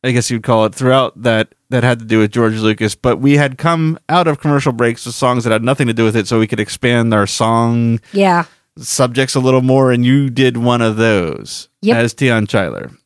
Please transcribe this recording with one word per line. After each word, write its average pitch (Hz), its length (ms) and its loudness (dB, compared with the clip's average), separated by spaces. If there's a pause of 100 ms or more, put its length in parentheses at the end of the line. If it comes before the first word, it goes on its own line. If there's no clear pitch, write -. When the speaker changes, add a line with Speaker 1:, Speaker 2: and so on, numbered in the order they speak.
Speaker 1:
I 127 80 -2
guess 120 180 0
you'd 113 140 -4
call 113 220 2
it, 107 100 -4
throughout 127 480 0
that, 113 320 0 (160)
that 123 120 0
had 123 160 2
to 113 60 -14
do 110 140 2
with 104 120 2
George 113 260 0
Lucas, 110 380 -2
but 123 220 -2
we 139 200 2
had 139 200 0
come 160 400 -2 (100)
out 170 200 2
of 147 120 -2
commercial 143 320 0
breaks 117 360 -2
with 117 80 -10
songs 123 300 -2
that 117 60 0
had 110 120 0
nothing 127 240 0
to 113 60 -2
do 113 100 0
with 110 120 0
it, 104 120 -2
so 117 120 0
we 110 80 2
could 113 120 -6
expand 117 540 -2
our 101 140 2
song 117 720 0 (140)
Speaker 2:
Yeah. 185 320 2 (320)
Speaker 1:
subjects 131 580 -2
a 139 40 0
little 131 220 2
more, 131 300 2
and 123 140 2
you 135 240 2
did 123 280 0
one 120 240 0
of 110 140 0
those 104 760 -2 (120)
Speaker 2:
Yep. 202 160 2
Speaker 1:
as 117 200 0
Tion 117 300 0
Chyler. 60 480 -4 (100)